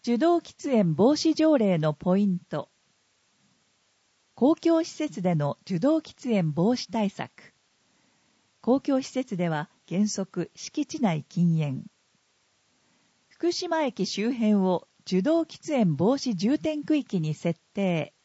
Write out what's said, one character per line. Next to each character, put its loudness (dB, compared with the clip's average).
受 -2
動 4
喫 -8
煙 2
防 4
止 0
条 4
例 2
の 0
ポ 0
イ 2
ン 0
ト。 -10
公 4
共 2
施 -14
設 -8
で 0
の -2
受 -6
動 2
喫 -10
煙 0
防 2
止 -10
対 -2
策。 -14
公 2
共 0
施 -12
設 -6
で -2
は -4
原 0
則 -6
敷 -8
地 -8
内 -2
禁 0
煙。 -4
福 -4
島 -2
駅 -4
周 -2
辺 2
を 0
受 0
動 2
喫 -10
煙 2
防 2
止 -4
重 0
点 -4
区 2
域 -2
に -2
設 -4
定。 -2